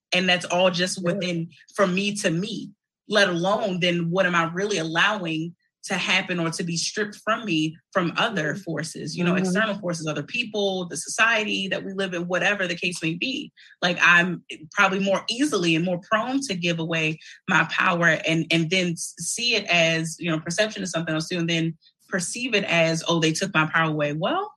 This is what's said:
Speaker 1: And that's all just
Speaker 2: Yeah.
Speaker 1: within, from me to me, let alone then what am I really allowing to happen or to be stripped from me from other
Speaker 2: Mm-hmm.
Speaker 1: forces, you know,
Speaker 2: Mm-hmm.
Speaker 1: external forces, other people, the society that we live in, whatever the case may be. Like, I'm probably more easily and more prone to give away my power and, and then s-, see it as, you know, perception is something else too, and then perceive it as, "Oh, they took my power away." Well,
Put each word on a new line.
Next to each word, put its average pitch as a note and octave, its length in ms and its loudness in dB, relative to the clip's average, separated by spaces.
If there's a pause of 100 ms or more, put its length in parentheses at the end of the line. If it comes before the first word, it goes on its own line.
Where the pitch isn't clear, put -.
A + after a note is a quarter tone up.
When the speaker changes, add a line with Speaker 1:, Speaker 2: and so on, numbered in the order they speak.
(120)
Speaker 1:
And F#3 160 2
that's F3 180 2
all F3+ 260 4
just F3+ 260 -2
Speaker 2:
Yeah. F3 140 0
Speaker 1:
within, F3 380 -2 (260)
from F#3 180 4
me G3+ 220 0
to F#3+ 140 0
me, F3+ 420 -4 (360)
let G3+ 200 4
alone F#3 520 0
then F3 300 2
what F#3 160 4
am F3+ 80 2
I E3 180 4
really G3 260 0
allowing E3+ 760 -2 (300)
to G3+ 100 -4
happen F#3 460 0
or E3 100 0
to D#3+ 140 -6
be E3+ 120 -4
stripped G#3 480 -4
from A3 200 -2
me D#3+ 320 0 (160)
from F3 240 0
other F3+ 380 0
Speaker 2:
Mm-hmm. - 80 -8
Speaker 1:
forces, D#3+ 540 -8
you F3 60 -2
know, F3 120 4
Speaker 2:
Mm-hmm. F#3 100 2
Speaker 1:
external G3 340 0
forces, E3+ 300 -4
other D3 160 -4
people, G3 640 -2
the E3+ 80 -10
society G#3+ 720 0
that F#3+ 160 -4
we G3 80 -8
live F#3+ 200 -4
in, F3 140 -4
whatever F#3 400 0
the F3 80 -4
case F3 280 -6
may D#3+ 120 -2
be. A#3+ 380 -6 (280)
Like, F3+ 220 0
I'm F3 420 4 (280)
probably F#3+ 260 2
more F#3+ 320 2
easily A3 460 2
and E3 80 2
more F3+ 160 -2 (100)
prone A#3+ 380 0
to G3 60 -2
give E3+ 260 -2
away D#3+ 380 -2 (300)
my F3 220 4
power F3 380 2 (180)
and, D#3+ 240 2
and E3 180 2
then F3+ 240 2
s-, - 260 -8
see A#3 360 -4
it G3+ 120 0
as, E3 520 2
you F3 120 -4
know, D#3 100 0
perception G#3+ 420 -2
is F#3 80 -6
something E3 240 -4
else D#3+ 140 -4
too, F3+ 100 -2
and E3 100 0
then E3 300 0 (300)
perceive A3+ 480 -4
it G3 80 0
as, E3 420 2
"Oh, E3+ 140 2
they D#3+ 120 4
took G3 220 -2
my D#3 120 4
power E3 240 2
away." D3+ 220 0
Well, D#4 440 -2